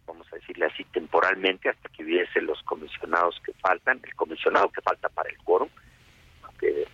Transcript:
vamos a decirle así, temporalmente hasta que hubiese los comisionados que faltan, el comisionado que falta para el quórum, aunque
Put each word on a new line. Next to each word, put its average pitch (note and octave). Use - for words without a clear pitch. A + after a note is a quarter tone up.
vamos E2
a E2
decirle E2+
así, -
temporalmente F#2+
hasta -
que -
hubiese F2
los D2+
comisionados D#2+
que -
faltan, A2
el -
comisionado E2
que -
falta -
para -
el -
quórum, G2
aunque -